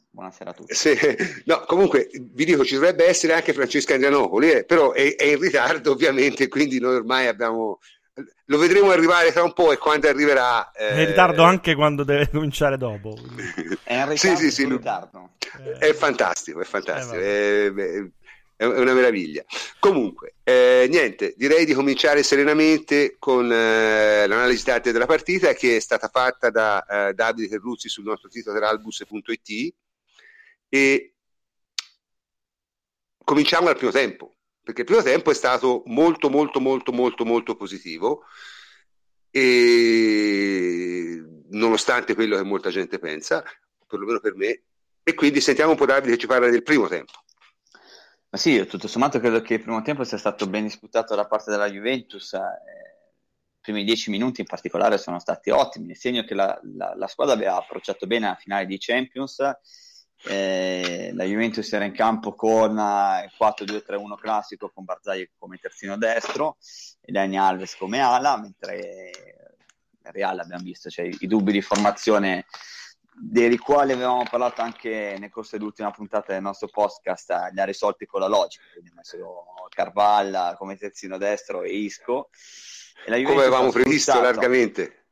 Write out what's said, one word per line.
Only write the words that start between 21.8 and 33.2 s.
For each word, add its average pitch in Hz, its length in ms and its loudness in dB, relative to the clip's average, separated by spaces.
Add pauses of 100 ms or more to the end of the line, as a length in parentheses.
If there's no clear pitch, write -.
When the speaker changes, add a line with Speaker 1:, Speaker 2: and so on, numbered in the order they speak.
Speaker 2:
serenamente 147 960 2
con, 123 300 2
eh, 110 760 4
l'analisi 120 400 2
tattica 120 260 0
della 117 140 2
partita 160 480 2
che 120 240 2
è - 20 2
stata - 280 -4
fatta 127 420 0
da, 107 340 2
eh, 101 300 -2
Davide 113 340 -2
Terruzzi 110 400 -10
sul 101 180 -12
nostro 107 240 -8
sito 113 220 -12
teralbus 107 560 -4
punto 107 240 -10
it 117 440 -8 (960)
e 135 440 2 (2000)